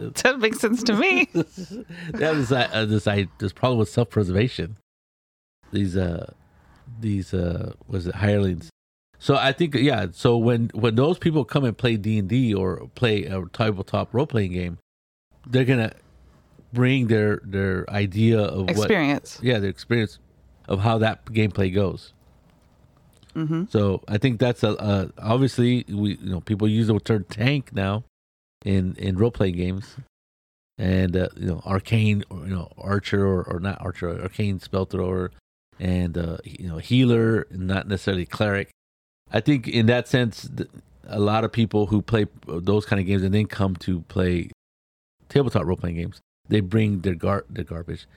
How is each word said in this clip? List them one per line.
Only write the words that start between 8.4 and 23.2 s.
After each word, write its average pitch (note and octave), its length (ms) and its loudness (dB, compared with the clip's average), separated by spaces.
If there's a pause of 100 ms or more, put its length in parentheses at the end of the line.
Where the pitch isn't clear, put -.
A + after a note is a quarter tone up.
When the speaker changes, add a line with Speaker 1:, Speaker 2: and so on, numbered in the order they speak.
Speaker 2:
So - 160 2
I C3+ 160 4
think, D3+ 220 0
yeah. A2+ 380 2
So A#2+ 260 2
when, A#2 380 2
when A2 200 2
those D3 220 4
people D#3 260 0
come C#3+ 200 0
and A#2+ 120 0
play A#2 220 0
D G#2+ 220 0
and F#2+ 100 -2
D A#2+ 240 2
or F#2 400 -2
play G#2+ 320 0
a F#2+ 260 -6
tabletop G2 600 -2
role-playing A2+ 380 0
game, F2+ 260 -6 (680)
they're B2+ 180 2
gonna A#2+ 280 2 (800)
bring B2 360 2
their, G#2+ 360 2
their F#2+ 460 -2
idea G#2 500 2
of G2+ 280 -2
what - 40 -2
Speaker 1:
Experience. C#3+ 720 0
Speaker 2:
Yeah, A#2+ 160 2
their G2 140 -2
experience A2+ 480 -2 (480)
of G2 140 0
how A2+ 180 4
that A2 260 0
gameplay G#2 480 0
goes. F#2 400 -2 (1200)